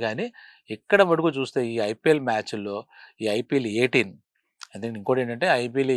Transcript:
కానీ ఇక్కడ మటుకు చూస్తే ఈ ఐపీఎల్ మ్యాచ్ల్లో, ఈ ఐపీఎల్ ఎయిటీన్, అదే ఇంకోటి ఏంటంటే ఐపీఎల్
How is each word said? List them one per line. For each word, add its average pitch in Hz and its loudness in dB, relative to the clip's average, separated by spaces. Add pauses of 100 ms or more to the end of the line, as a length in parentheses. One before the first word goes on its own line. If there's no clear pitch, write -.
కానీ 127 -4 (440)
ఇక్కడ 196 4
మటుకు 165 2
చూస్తే 135 -2 (140)
ఈ - -4 (160)
ఐపీఎల్ 151 2
మ్యాచ్ల్లో, 104 -4 (460)
ఈ 110 -2 (100)
ఐపీఎల్ 123 -2 (140)
ఎయిటీన్, 120 2 (640)
అదే 104 -8 (100)
ఇంకోటి 127 0
ఏంటంటే 120 -4 (160)
ఐపీఎల్ 131 0